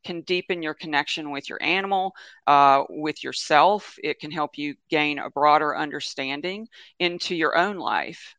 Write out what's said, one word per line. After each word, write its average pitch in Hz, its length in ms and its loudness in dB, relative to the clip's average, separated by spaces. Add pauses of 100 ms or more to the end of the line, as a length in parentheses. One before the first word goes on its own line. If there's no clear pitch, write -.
can 175 180 -8
deepen 180 400 -4
your 156 120 -6
connection 151 580 -4
with 139 160 -8
your - 140 -10
animal, 190 500 0 (340)
uh, 139 420 6
with 151 360 -6
yourself. 160 760 2
It - 180 -4
can 151 100 -12
help 151 260 -6
you 143 200 -8 (140)
gain 147 280 0
a - 120 -8
broader 147 460 4
understanding 147 920 -8 (300)
into 175 360 -2
your 156 220 0
own 190 220 2
life. 107 440 -4 (160)